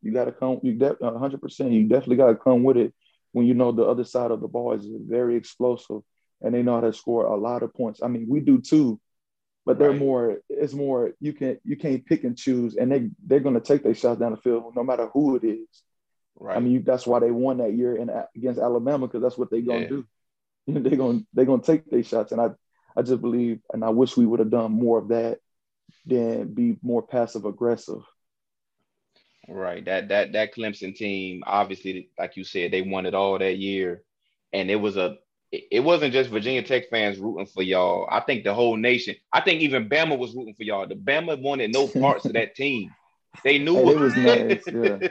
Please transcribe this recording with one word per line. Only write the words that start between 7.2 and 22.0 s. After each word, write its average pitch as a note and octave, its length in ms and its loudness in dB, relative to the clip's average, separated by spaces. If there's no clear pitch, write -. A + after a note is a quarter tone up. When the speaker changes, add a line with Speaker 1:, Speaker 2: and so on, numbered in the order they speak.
Speaker 1:
a G#2+ 100 0
lot A#2 260 -4
of A#2 120 -8
points. A2+ 280 -6
I B2 60 -4
mean, A#2 200 -6
we C#3+ 120 0
do C3 200 4
too, B2+ 400 2
but B2+ 140 2
they're C#3+ 140 6
Speaker 2:
Right. C#3 60 0
Speaker 1:
more, B2 400 0
it's C#3 260 -4
more, C3+ 460 -2
you D3 120 -6
can, C3+ 320 -4
you D3 120 -4
can't C3+ 300 -4
pick - 180 0
and A#2+ 120 -4
choose, A#2+ 400 -2
and B2 160 0
they, B2 180 0
they're C#3 140 4
gonna C3 200 0
take C#3+ 220 0
their A2 120 2
shots A#2+ 260 0
down A#2 120 0
the A2 60 -8
field A#2 380 -2
no A#2+ 80 -2
matter A#2+ 280 -2
who C#3 240 2
it A2+ 80 -2
is. A2 380 -6
Speaker 2:
Right. G2 180 -6
Speaker 1:
I A#2 40 0
mean, B2 120 2
you, B2+ 80 2
that's B2 260 0
why B2 140 4
they A#2 100 4
won B2+ 280 0
that A2 160 -2
year B2 220 0
in, A#2 140 -6
against A#2+ 240 -4
Alabama, B2 480 0
'cause B2+ 140 -6
that's B2+ 160 -2
what B2+ 120 -4
they A#2 120 -2
gonna A#2 200 -2
Speaker 2:
Yeah. - 60 -8
Speaker 1:
do. C3 220 -6
<laughs> - 580 -20
They C#3+ 280 0
gonna, B2 240 0
they B2 120 4
gonna B2+ 180 2
take D#3+ 280 0
their A#2+ 120 2